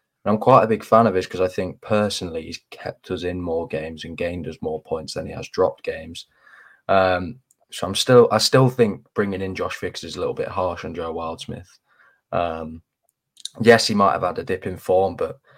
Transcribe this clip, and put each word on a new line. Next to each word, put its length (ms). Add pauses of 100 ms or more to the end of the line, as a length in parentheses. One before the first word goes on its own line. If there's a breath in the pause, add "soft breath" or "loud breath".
(260 soft breath)
And 80
I'm 40
quite 280
a 20
big 160
fan 240
of 80
his 120
'cause 120
I 80
think 320
personally 600
he's 180 (120)
kept 380
us 140
in 160
more 300
games 340
and 140
gained 320
us 120
more 200
points 320
than 140
he 40
has 160
dropped 360
games. 420 (640 soft breath)
Um, 500 (320)
so 160
I'm 80
still, 360
I 80
still 280
think 460
bringing 280
in 140
Josh 240
Vickers 240
is 120
a 40
little 140
bit 140
harsh 360
on 120
Joe 180
Wildsmith. 540 (640 soft breath)
Um, 500 (800)
yes, 260
he 60
might 200
have 100
had 160
a 40
dip 220
in 100
form, 400
but, 240 (180 soft breath)